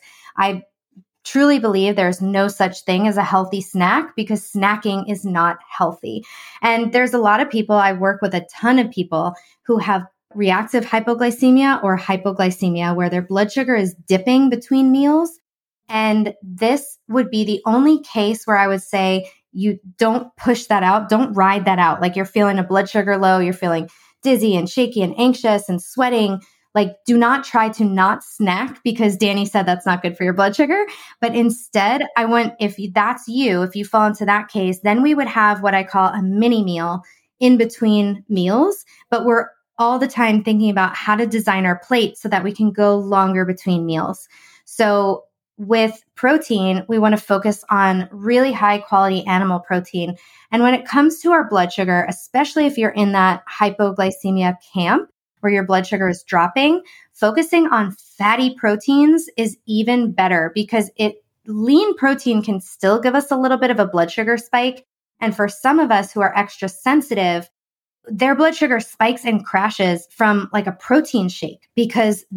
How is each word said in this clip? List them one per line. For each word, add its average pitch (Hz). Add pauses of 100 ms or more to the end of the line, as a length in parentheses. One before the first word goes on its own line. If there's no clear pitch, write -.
(380)
I 196 (600)
truly 285
believe 202
there's 180
no 196
such 190
thing 190
as 208
a 196
healthy 185
snack, 196
because 214
snacking 202
is 196
not 170 (120)
healthy. - (380)
And 233
there's 247
a 240
lot 214
of 294
people, 220
I 196
work 190
with 196
a 175
ton 254
of 247
people 175 (320)
who 233
have 190 (280)
reactive 208
hypoglycemia 240
or 190
hypoglycemia, 185
where 175
their 180
blood 196
sugar 254
is 190 (140)
dipping 254
between 262
meals. 294 (520)
And 214
this 220 (120)
would 254
be 214
the 202
only 277
case 220
where 214
I 196
would 196
say 190 (220)
you 196 (180)
don't 226
push 240
that 202
out. 202
Don't 226
ride 190
that 185
out. 165
Like, 180
you're 196
feeling 202
a 185
blood 190
sugar 202
low, 190
you're 180
feeling 175 (340)
dizzy 220
and 175
shaky 240
and 180
anxious 233
and 180
sweating. 220 (340)
Like, 202 (100)
do 240
not 247
try 220
to 220
not 190
snack 202
because 233
Danny 202
said 196
that's 180
not 180
good 175
for -
your 180
blood 202
sugar. 359 (360)
But 233
instead, 233 (120)
I 233
want, 233
if 202 (160)
that's 220
you, 226
if 185
you 202
fall 214
into 208
that 208
case, 185
then 214
we 294
would 269
have 208
what 196
I 190
call 190
a 208
mini 214
meal 175 (380)
in 254
between 214
meals. 214 (240)
But 226
we're 233 (320)
all 240
the 262
time 220
thinking 214
about 190
how 208
to 233
design 214
our 175
plate 240
so -
that 190
we 202
can 208
go 202
longer 190
between 180
meals. 165 (380)
So 202 (340)
with 220 (100)
protein, 202
we 226
want 214
to 214
focus 202
on 190
really 240
high 208
quality 196
animal 185
protein. 180 (360)
And 233
when 247
it 254
comes 294
to 339
our 294
blood 180
sugar, 180
especially 285
if 277
you're 220
in 202
that 185 (100)
hypoglycemia 190 (180)
camp 190 (320)
where 208
your 196
blood 185
sugar 190
is 175
dropping, 269 (320)
focusing 320
on 202
fatty 247
proteins 285
is 220 (120)
even 226
better, 175
because 208
it, 214 (220)
lean 269
protein 262
can 208
still 196
give 247
us 277
a 269
little 254
bit 254
of 226
a 202
blood 170
sugar 226
spike. 247 (360)
And 220
for 208
some 269
of 262
us 196
who 208
are 190
extra 202
sensitive, 185 (600)
their 254
blood 320
sugar 254
spikes 240
and 214
crashes 190
from, 208
like, 208
a 190
protein 247
shake, -
because 220 (120)